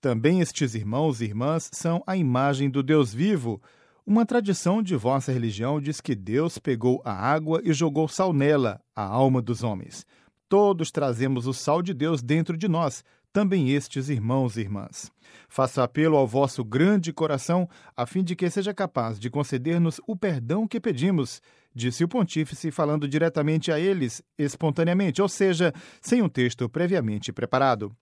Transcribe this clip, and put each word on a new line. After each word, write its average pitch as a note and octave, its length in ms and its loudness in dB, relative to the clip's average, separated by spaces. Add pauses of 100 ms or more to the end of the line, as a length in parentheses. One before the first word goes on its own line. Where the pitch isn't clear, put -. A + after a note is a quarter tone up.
"Também C#3 400 2
estes C#3 320 -2
irmãos A#2 480 -2
e A#2 40 -2
irmãs B2+ 460 -4
são E3+ 360 -2
a F#3+ 100 -2
imagem C#3 520 2
do C3+ 120 -2
Deus C3+ 320 4
vivo. B2 480 0 (440)
Uma A3 200 4
tradição G3+ 560 0
de F#3 140 -2
vossa C3 360 0
religião A#2+ 480 -2
diz D3 220 -6
que C3+ 140 -4
Deus A2+ 420 -2
pegou B2+ 480 0
a A2+ 80 -4
água D3+ 500 0
e F#3+ 80 0
jogou D3+ 360 0
sal F#3 260 0
nela, C#3 480 2 (120)
a G#2+ 100 -6
alma B2+ 380 2
dos A#2 220 -4
homens. - 420 -8 (440)
Todos F#3+ 420 4
trazemos C3 560 0
o C3+ 60 -2
sal D3+ 280 0
de F3+ 120 -4
Deus C#3+ 280 0
dentro D#3 360 0
de F3+ 100 -2
nós, E3 360 0 (280)
também F#3+ 400 2
estes C#3 380 -2
irmãos B2 480 0
e - 20 -4
irmãs. G2+ 500 -8 (380)
Faço C3 340 0
apelo D3+ 360 2
ao C3+ 100 4
vosso B2+ 380 0
grande E3 480 2
coração, D#3+ 540 -2 (280)
a A#2+ 100 -2
fim F#3 180 -2
de F3+ 120 -4
que F3+ 140 -2
seja G3+ 240 -4
capaz A#2+ 440 -4
de A#2 140 -8
conceder-nos D3 760 -2
o G#3+ 120 -6
perdão E3+ 500 -2
que A#3 140 -6
pedimos", D#3+ 600 0 (320)
disse A#2+ 300 -2
o E3+ 60 0
pontífice, E3 640 -2
falando D3 360 0
diretamente D#3 640 0
a D3+ 80 2
eles, E3+ 420 0 (160)
espontaneamente, E3 840 0
ou G3+ 80 2
seja, F3+ 440 2 (280)
sem A#3+ 200 2
um F#3 80 4
texto B2 400 0
previamente D#3 640 -2
preparado. A#2+ 580 0 (100)